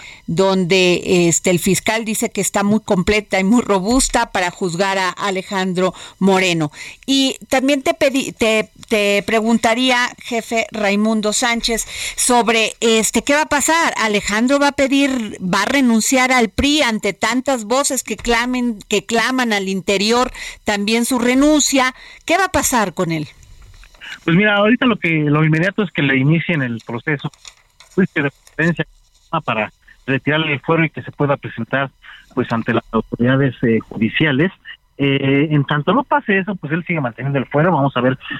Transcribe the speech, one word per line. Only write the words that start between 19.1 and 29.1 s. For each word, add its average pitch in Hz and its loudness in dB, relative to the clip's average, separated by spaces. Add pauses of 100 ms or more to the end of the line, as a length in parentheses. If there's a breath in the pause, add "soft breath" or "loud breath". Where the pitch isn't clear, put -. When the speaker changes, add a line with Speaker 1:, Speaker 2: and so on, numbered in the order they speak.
Speaker 1:
al 196 -2
interior 208 0 (340 loud breath)
también 220 0
su 247 0
renuncia? 262 2 (300 loud breath)
¿Qué 330 2
va 381 2
a 370 -4
pasar 233 0
con 170 -2
él? 160 -4 (920 loud breath)
Speaker 2:
Pues 165 2
mira, 208 4
ahorita 214 4
lo 220 2
que, 165 -2 (140)
lo 147 2
inmediato 165 2
es 180 -4
que - -6
le 135 2
inicien 147 2
el 117 -6
proceso, 135 -6 (640)
juicio 180 0
de 139 -2
preferencia - -4 (580)